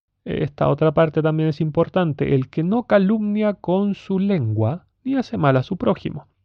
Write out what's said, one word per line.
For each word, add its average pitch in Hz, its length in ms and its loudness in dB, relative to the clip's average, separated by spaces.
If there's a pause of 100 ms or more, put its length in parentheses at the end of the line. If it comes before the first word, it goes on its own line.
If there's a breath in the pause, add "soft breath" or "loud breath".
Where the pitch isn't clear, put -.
(280)
Esta - 400 -2
otra 151 240 2
parte 156 300 0
también 156 280 0
es - 100 -6
importante: 156 760 0
"El 131 140 0
que 160 160 -4
no 226 240 -2
calumnia 208 680 2
con 196 400 0
su - 240 -4
lengua, 131 680 0 (180)
ni 262 100 -2
hace 240 220 -4
mal 143 200 4
a 127 60 2
su 185 140 -6
prójimo, - 500 -4 (180)